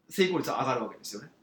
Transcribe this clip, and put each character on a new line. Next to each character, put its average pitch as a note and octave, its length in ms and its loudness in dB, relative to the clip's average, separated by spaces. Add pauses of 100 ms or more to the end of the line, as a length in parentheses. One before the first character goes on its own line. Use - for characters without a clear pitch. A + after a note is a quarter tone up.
成 F#3+ 180 4
功 F3+ 120 2
率 E3+ 140 0
は - 80 -2
上 - 60 2
が B2+ 100 2
る A2+ 80 -2
わ G2+ 80 -6
け - 60 -18
で - 60 -20
す G#2 120 -10
よ G#2 80 -12
ね。 - 80 -18 (120)